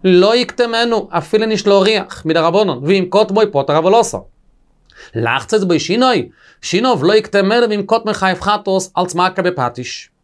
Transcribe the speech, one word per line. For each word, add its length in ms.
לא 320
יקטמנו, 760
אפילו 340
נישט 220
לא 140
ריח, 440
מדרבנן, 580
ואם 260
קוטמוי 420
פוטר, 260
אבל 140
לא 100
אסר. 180
לחצות 520
בו 120
שינוב, 300
שינוב 420
לא 100
יקטמנו, 560
ואם 160
קוטמוי 280
חייב 280
חטאת, 260
אלס 180
מקרא 280
בפטיש. 680